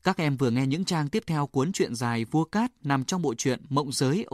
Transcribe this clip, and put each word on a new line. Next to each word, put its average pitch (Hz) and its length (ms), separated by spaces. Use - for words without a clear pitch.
Các 180 100
em 143 140
vừa 123 140
nghe 131 160
những 156 180
trang 156 240
tiếp 220 180
theo 147 200
cuốn 139 260
truyện 160 220
dài 117 300
Vua 151 200
Cát 220 280
nằm 139 220
trong 180 180
bộ 139 120
truyện 127 340
Mộng 139 240
Giới 139 420